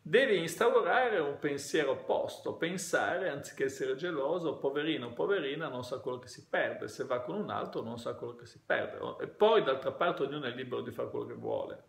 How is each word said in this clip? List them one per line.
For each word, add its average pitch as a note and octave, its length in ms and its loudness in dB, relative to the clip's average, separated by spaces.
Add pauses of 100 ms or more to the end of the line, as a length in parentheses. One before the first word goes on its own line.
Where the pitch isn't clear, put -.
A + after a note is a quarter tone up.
Devi G#3 380 4
instaurare A3 800 4
un C#3+ 180 0
pensiero C#3+ 540 2
opposto, - 640 -2
pensare, E3+ 720 0
anziché C#3+ 380 -4
essere C3 320 -2
geloso, D#3+ 600 -2
"Poverino, C#3 540 0
poverina, D#3+ 560 0
non B2+ 160 -6
sa B2+ 160 -6
quello B2+ 200 -4
che - 100 -16
si - 180 -18
perde, B2+ 400 0
se B2+ 160 -8
va B2 160 0
con D#3+ 160 -4
un G#3 140 -4
altro A2 320 -4
non A#2 180 -6
sa B2 140 -6
quello A#2+ 220 -8
che A#2 100 -18
si - 200 -20
perde". - 540 -2
E - 80 -4
poi, G#3+ 360 6
d'altra C3+ 280 0
parte, E3+ 320 2
ognuno C#3+ 220 -4
è A#2 60 -2
libero B2 300 -4
di A#2 100 -8
fare A#2 180 -4
quello A#2+ 160 -4
che A#2 80 -10
vuole. A2 560 -4